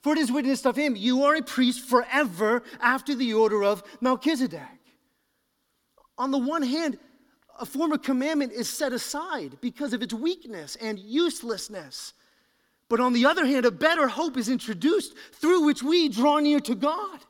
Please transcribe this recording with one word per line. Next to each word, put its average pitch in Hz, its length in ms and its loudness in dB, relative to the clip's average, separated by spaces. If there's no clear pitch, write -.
For 294 120 2
it 311 40 2
is 277 140 0
witnessed 262 340 0
of 247 100 2
him, 277 200 0
"You 254 300 0
are 294 100 4
a 320 80 -2
priest 254 380 0
forever 240 800 0
after 254 340 0
the 240 220 0
order 214 280 4
of 202 200 0
Melchizedek." 247 800 0
On 262 140 -2
the 277 80 2
one 294 240 0
hand, 285 340 -2
a 220 80 -10
form 302 240 -2
of 294 100 0
commandment 269 520 -2
is 233 140 -6
set 269 260 -4
aside 262 680 -8
because 247 320 -6
of 226 80 -4
its 240 120 -8
weakness 233 640 -6
and 220 200 -6
uselessness. 214 1160 -6
But 233 120 0
on 254 140 2
the 240 140 6
other 339 180 4
hand, 254 220 4
a 233 40 4
better 302 360 2
hope 262 300 -2
is 220 120 -4
introduced 254 640 0
through 330 320 4
which 294 180 2
we 320 260 2
draw 277 300 4
near 294 220 4
to 226 120 -2
God. 320 460 -4